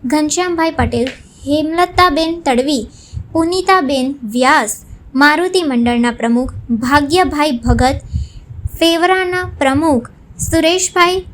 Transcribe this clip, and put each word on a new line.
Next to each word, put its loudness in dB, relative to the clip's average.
ઘનશ્યામભાઈ 0
પટેલ, -2
હેમલતાબેન 0
તડવી, 0
પુનિતાબેન 0
વ્યાસ, 0
મારુતિ 2
મંડળના 2
પ્રમુખ -2
ભાગ્યભાઈ 2
ભગત, 0
ફેવરાના 0
પ્રમુખ 0
સુરેશભાઈ 0